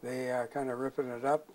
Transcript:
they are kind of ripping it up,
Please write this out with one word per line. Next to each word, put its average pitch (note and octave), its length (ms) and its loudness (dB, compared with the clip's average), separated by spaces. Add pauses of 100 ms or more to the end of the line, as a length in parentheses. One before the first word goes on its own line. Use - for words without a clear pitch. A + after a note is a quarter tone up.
they B2+ 280 -2
are B2 160 2
kind C3+ 220 -2
of A#2+ 100 -2
ripping C3+ 300 0
it A#2+ 160 -4
up, D3+ 300 4